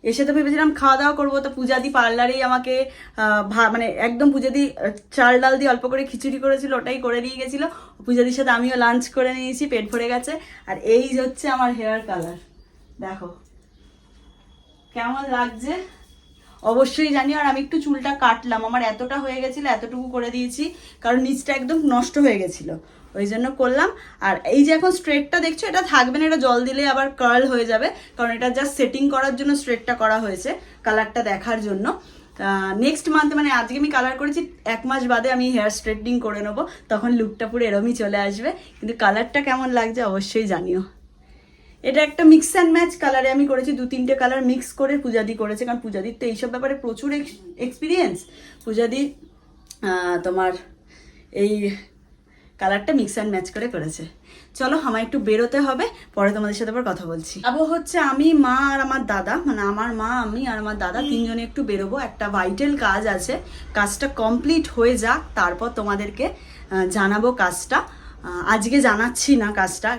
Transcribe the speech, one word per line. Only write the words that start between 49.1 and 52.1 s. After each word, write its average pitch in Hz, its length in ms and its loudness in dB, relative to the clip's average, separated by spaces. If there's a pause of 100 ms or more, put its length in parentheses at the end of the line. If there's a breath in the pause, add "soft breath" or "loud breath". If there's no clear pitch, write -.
তোমার 185 260 0 (920 soft breath)
এই 214 100 2 (1080 soft breath)